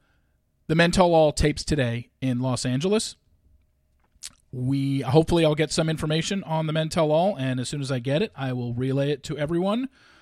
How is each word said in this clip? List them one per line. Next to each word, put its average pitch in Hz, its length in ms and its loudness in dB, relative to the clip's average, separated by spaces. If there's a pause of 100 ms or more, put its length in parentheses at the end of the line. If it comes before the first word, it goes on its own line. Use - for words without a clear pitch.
(640)
The 160 80 -2
Men 170 160 4
Tell 175 240 4
All 156 180 6
tapes 151 320 0
today 120 460 -2 (120)
in 127 180 0
Los 127 260 -2
Angeles. 165 500 0 (1400)
We, 135 500 -2
hopefully 160 440 4
I'll 151 100 2
get 151 160 -2
some 160 180 0
information 160 540 -2
on 160 220 -4
the 156 80 -4
Men 160 160 -2
Tell 156 220 0
All, 175 260 2
and 131 220 -4
as 120 100 -6
soon 147 120 -6
as 131 100 -6
I 131 80 -2
get 139 240 -2
it, 220 120 -6
I 135 160 -6
will 123 220 -4
relay 135 380 0
it 143 140 -4
to 143 120 -8
everyone. 180 520 -2 (320)